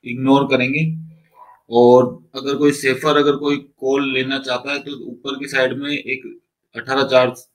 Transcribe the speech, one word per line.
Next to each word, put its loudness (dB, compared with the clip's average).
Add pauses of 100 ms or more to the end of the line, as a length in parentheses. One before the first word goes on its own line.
ignore 2
करेंगे 0 (880)
और 8 (300)
अगर -4
कोई 2
safer, 0
अगर 2
कोई -2
कॉल -4
लेना -4
चाहता -6
है -6
तो -12 (100)
ऊपर -12
की -12
साइड -2
में -8
एक -8 (520)
अठारह -2
चार, 4 (260)